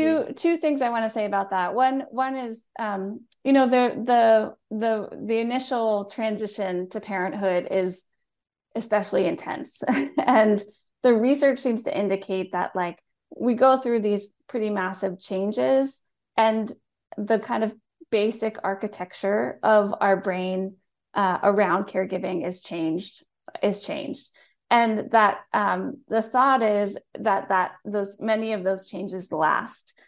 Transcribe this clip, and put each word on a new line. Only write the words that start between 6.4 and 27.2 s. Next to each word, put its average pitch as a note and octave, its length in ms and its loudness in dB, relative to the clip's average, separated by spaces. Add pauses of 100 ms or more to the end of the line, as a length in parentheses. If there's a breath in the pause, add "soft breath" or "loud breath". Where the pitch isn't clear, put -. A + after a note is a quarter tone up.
to G#3 100 -8
parenthood F#3+ 680 -2
is F#3 360 -2 (720)
especially G#3+ 500 0
intense. - 560 -6 (200)
<laughs> - 160 -4
And G#3+ 460 4 (400 soft breath)
the B3 100 8
research C4+ 460 4
seems A3+ 240 -2
to - 140 -4
indicate G3 540 -2
that, - 240 -4
like, F3 240 -4 (360)
we A#3+ 180 2
go C4 240 6
through A#3+ 240 0
these G#3 260 0 (200)
pretty G#3+ 220 -4
massive F#3+ 500 -4
changes, B3 840 0 (340)
and A3 360 2 (460)
the G#3+ 220 0
kind A3 240 -2
of A3 100 -2 (360)
basic A3 540 0
architecture G3 1000 -4
of G#3 380 4
our G3 160 4
brain, F#3 580 -4 (380)
uh, F#3+ 300 0
around G3 420 2
caregiving F#3 600 -4
is F3+ 160 -8
changed, E3+ 600 -6 (400)
is G3+ 180 0
changed. - 480 -10 (400 soft breath)
And A#3 420 2
that, A3 280 4 (140)
um, F#3+ 540 -2
the A3 140 0
thought B3 400 2
is G#3 360 0 (220)
that, G3 300 0